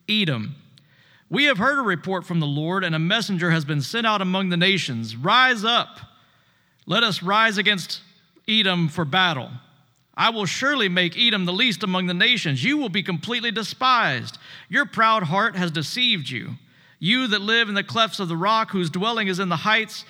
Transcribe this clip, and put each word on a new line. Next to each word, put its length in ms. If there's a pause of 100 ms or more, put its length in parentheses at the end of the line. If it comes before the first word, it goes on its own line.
Edom, 460 (760)
'We 160
have 140
heard 200
a 40
report 420
from 160
the 60
Lord, 380
and 100
a 40
messenger 520
has 160
been 160
sent 240
out 160
among 260
the 80
nations. 580
Rise 480
up, 380 (840)
let 160
us 200
rise 360
against 420 (480)
Edom 400
for 160
battle. 460 (640)
I 140
will 160
surely 420
make 300
Edom 260
the 80
least 300
among 240
the 80
nations. 500
You 140
will 100
be 140
completely 480
despised. 880 (320)
Your 160
proud 380
heart 300
has 160
deceived 600
you. 260 (420)
You 280
that 160
live 260
in 60
the 100
clefts 360
of 80
the 100
rock, 320
whose 180
dwelling 400
is 100
in 120
the 80
heights, 520